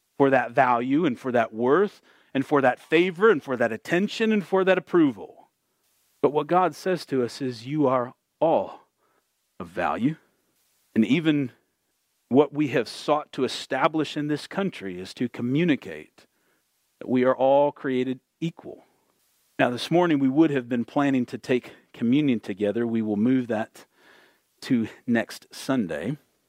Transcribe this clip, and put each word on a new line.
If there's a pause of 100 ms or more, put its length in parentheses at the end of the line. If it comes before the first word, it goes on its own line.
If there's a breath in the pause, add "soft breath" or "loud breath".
(180)
for
that
value
and
for
that
worth (320 soft breath)
and
for
that
favor
and
for
that
attention
and
for
that
approval. (720)
But
what
God
says
to
us
is,
"You
are (280)
all (760)
of
value." (800)
And
even (760)
what
we
have
sought
to
establish
in
this
country
is
to
communicate (720)
that
we
are
all
created (200)
equal. (760)
Now,
this
morning
we
would
have
been
planning
to
take (200)
communion
together.
We
will
move
that (800 soft breath)
to (180)
next
Sunday. (320)